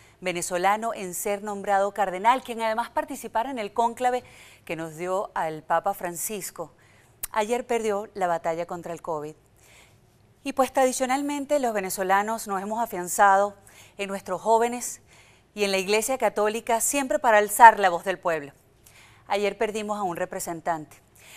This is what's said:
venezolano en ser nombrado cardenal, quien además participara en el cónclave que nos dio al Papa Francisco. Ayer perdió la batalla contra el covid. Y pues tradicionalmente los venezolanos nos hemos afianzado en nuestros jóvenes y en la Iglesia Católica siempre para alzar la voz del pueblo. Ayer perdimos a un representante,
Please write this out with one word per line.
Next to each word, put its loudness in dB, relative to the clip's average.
venezolano -2
en -8
ser -4
nombrado 0
cardenal, 2
quien -8
además -2
participara -4
en -6
el -6
cónclave 0
que -8
nos -8
dio -4
al -6
Papa 0
Francisco. -8
Ayer -2
perdió -2
la -2
batalla -2
contra -10
el -12
covid. -8
Y -6
pues 2
tradicionalmente 0
los 0
venezolanos 0
nos -4
hemos -4
afianzado 2
en -6
nuestros -8
jóvenes 0
y -2
en 0
la 2
Iglesia -2
Católica 0
siempre 0
para 6
alzar 10
la 4
voz -2
del -2
pueblo. -4
Ayer -2
perdimos -4
a -6
un -4
representante, -6